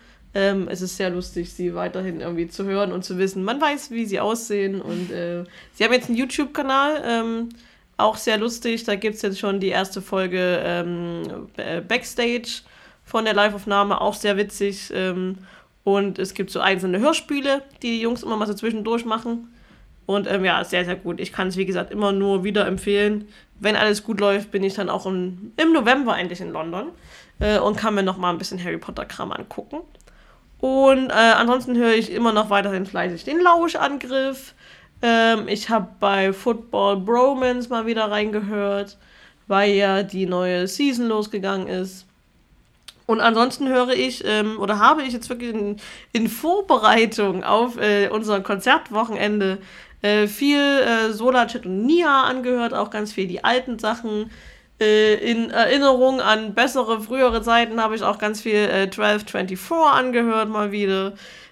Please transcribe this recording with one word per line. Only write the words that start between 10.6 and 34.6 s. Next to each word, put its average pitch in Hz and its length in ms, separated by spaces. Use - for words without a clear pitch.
ähm, 175 920
B-, - 80
äh, 165 180
Backstage 240 800
von 220 200
der 220 80
Live-Aufnahme, 202 680
auch 202 120
sehr 208 240
witzig, 202 560
ähm, 185 460
und 196 360
es 190 160
gibt 190 160
so - 80
einzelne 185 400
Hörspiele, 277 640
die 233 120
die 226 80
Jungs 233 200
immer 226 160
mal 208 80
so 208 80
zwischendurch 226 520
machen 233 460
und, 202 240
ähm, 190 160
ja, 175 180
sehr, 180 220
sehr 180 100
gut. 175 240
Ich 180 140
kann's, 185 240
wie 190 80
gesagt, 185 240
immer 208 220
nur 196 320
wieder 202 240
empfehlen. 208 600
Wenn 208 160
alles 208 280
gut 214 160
läuft, 202 320
bin 196 120
ich 196 120
dann 196 160
auch 190 160
im, 185 500
im 320 160
November 254 460
endlich 180 200
in 175 120
London, 170 380
äh, 208 180
und 208 200
kann 214 180
mir 196 80
noch 185 140
mal 180 120
ein 170 80
bisschen 180 260
Harry 170 140
Potter-Kram - 540
angucken. - 460
Und, 269 480
äh, - 40
ansonsten 240 640
höre 233 160
ich 226 180
immer 233 220
noch 214 160
weiterhin 202 360
fleißig 180 380
den 302 160
Lauschangriff. 277 1120